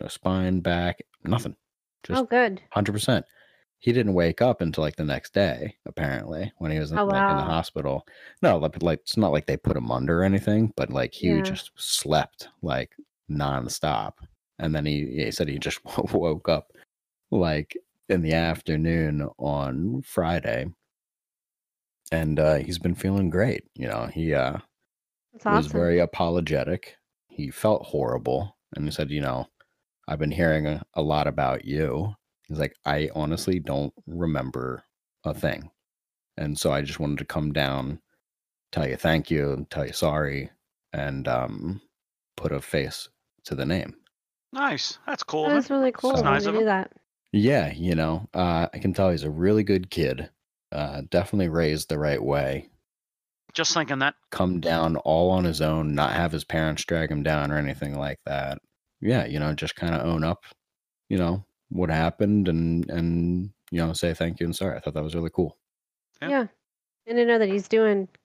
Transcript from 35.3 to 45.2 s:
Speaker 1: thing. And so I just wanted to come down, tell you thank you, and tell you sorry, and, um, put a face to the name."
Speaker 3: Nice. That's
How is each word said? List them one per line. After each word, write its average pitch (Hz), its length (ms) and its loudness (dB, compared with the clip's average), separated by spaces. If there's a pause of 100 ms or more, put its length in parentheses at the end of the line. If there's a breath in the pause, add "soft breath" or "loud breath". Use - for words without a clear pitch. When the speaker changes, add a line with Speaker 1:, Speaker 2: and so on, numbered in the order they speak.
Speaker 1:
thing. 76 360 -4 (680)
And 73 200 -4
so 78 140 0
I 69 100 0
just 71 180 -8
wanted 73 200 -2
to 71 60 -10
come 76 260 -4
down, 69 480 -2 (720)
tell 76 160 0
you 65 80 -4
thank 80 340 2
you, 71 240 0
and 69 160 -8
tell 73 160 -4
you 69 80 -8
sorry, 73 560 -2 (420)
and, 69 360 -4
um, 62 540 -4 (540)
put - 160 -4
a 69 100 -4
face - 460 -4 (380)
to - 100 -8
the 131 100 -4
name." - 300 -2 (560)
Speaker 3:
Nice. 262 540 -4
That's 285 160 -6